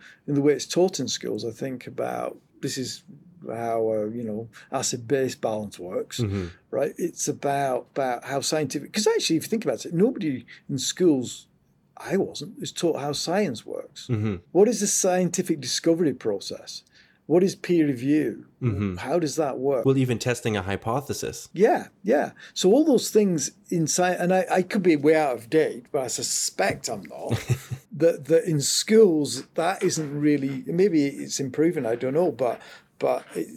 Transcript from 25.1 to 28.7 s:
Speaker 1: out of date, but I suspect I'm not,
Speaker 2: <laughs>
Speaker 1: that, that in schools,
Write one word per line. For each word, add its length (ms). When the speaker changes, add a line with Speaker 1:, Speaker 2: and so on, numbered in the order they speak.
Speaker 1:
out 180
of 140
date, 420
but 120
I 60
suspect 840
I'm 140
not, 260
Speaker 2:
<laughs> 260
Speaker 1:
that, 300
that 180
in 160
schools, 840